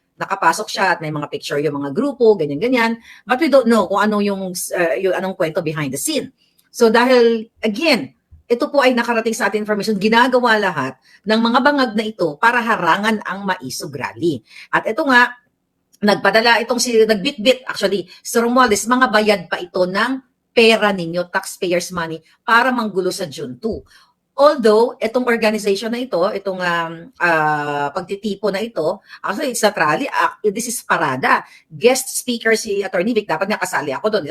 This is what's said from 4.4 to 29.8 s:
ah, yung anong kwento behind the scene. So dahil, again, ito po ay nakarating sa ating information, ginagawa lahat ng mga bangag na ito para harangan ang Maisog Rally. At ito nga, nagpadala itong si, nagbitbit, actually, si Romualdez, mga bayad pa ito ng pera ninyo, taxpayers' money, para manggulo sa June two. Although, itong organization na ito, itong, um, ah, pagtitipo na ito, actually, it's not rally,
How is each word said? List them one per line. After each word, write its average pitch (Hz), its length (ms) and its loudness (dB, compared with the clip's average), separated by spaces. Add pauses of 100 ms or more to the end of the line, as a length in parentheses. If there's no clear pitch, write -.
ah, 165 160 0
yung 190 160 0
anong 190 240 -4
kwento 165 240 -2
behind 151 320 -4
the 135 80 -6
scene. 269 320 -6 (400)
So 233 160 4
dahil, 233 720 4
again, 220 560 -2 (280)
ito 240 260 -2
po 285 140 2
ay 254 80 4
nakarating 233 420 0
sa 220 140 -2
ating 214 160 -2
information, 208 320 -2
ginagawa 233 640 2
lahat 156 400 -4 (260)
ng 220 140 2
mga 233 240 2
bangag 269 320 2
na 220 100 -2
ito 180 320 -4
para 240 220 2
harangan 208 640 0
ang 196 240 -8
Maisog 147 480 -8
Rally. 117 480 -4 (240)
At - 160 0
ito 226 240 -4
nga, 247 260 4 (680)
nagpadala 208 580 4
itong 233 160 -2
si, 226 300 4
nagbitbit, 220 580 0
actually, 190 540 -4
si - 180 -12
Romualdez, 240 480 2
mga 254 240 2
bayad 208 380 2
pa 190 160 -6
ito 180 240 0
ng 226 340 -2 (300)
pera 220 400 4
ninyo, 175 400 -6
taxpayers' 180 640 -4
money, 160 240 -8 (240)
para 240 260 4
manggulo 196 460 -2
sa 190 100 -8
June 127 320 -12
two. - 240 -8 (520)
Although, 240 640 4
itong 240 320 -2
organization 214 640 0
na 240 80 -6
ito, 254 160 -4 (160)
itong, 196 240 -6
um, 170 360 -2 (280)
ah, 151 720 0
pagtitipo 202 560 -6
na 196 160 -4
ito, 196 320 -4 (240)
actually, 226 320 -4
it's - 80 -4
not 202 160 2
rally, 160 320 0